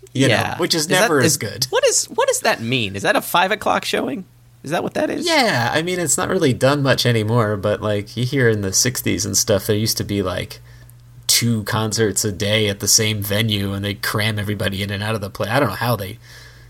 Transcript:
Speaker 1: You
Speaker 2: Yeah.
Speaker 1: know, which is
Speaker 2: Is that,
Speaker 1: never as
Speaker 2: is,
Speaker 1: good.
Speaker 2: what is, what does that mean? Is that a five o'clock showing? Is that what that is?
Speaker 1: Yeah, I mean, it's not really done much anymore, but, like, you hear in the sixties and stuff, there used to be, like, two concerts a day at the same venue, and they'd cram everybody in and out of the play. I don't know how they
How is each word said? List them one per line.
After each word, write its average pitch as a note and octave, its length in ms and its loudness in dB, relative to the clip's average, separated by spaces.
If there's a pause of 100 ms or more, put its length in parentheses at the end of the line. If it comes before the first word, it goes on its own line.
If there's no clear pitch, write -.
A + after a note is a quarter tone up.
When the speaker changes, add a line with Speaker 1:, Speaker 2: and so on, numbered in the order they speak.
(140)
Speaker 1:
You C3 160 2
Speaker 2:
Yeah. G2+ 220 0
Speaker 1:
know, B2 80 -8
which F3 160 -2
is D#3+ 80 0
Speaker 2:
Is D3+ 60 -4
that, F#3 120 4
Speaker 1:
never E3+ 180 4
as C3 140 4
Speaker 2:
is, - 40 -2
Speaker 1:
good. G#2 340 -4
Speaker 2:
what C5 160 2
is, - 180 2
what - 240 0
does B4+ 120 0
that G#3+ 200 0
mean? A2+ 340 -2
Is G2 80 -6
that - 140 2
a - 40 0
five F#3 300 0
o'clock G3 320 0
showing? - 400 -4 (400)
Is C3+ 80 -8
that F3+ 120 -2
what - 100 -6
that D4+ 160 -2
is? - 180 -4
Speaker 1:
Yeah, G#3 460 2
I D#3 80 2
mean, F3+ 180 -2
it's E3 180 0
not F3+ 120 -2
really E3 240 2
done C3+ 280 2
much C3+ 240 2
anymore, A2 520 2
but, G2+ 240 0
like, G#2 340 -2
you A#2 100 -2
hear B2+ 220 2
in A2 140 2
the F#2+ 100 -2
sixties G2+ 540 0
and G2+ 120 -2
stuff, G2+ 300 2
there G#2+ 80 4
used A2 220 0
to G#2 80 -4
be, G2+ 180 -2
like, F2+ 380 -6 (680)
two A#2 380 2
concerts G#2+ 580 0
a G#2+ 80 -2
day G#2 380 0
at G2 100 -4
the G2+ 80 -2
same G#2+ 340 2
venue, G2+ 520 0
and G2 100 -4
they'd G2+ 180 -4
cram G#2+ 380 -2
everybody G2 440 -2
in G2 60 -6
and G2+ 140 -4
out A2 120 -2
of G#2 60 -4
the G2 80 -8
play. G2+ 200 -6
I A#2+ 100 2
don't C#3+ 100 2
know - 60 -4
how A#2 220 0
they G2 200 -8 (520)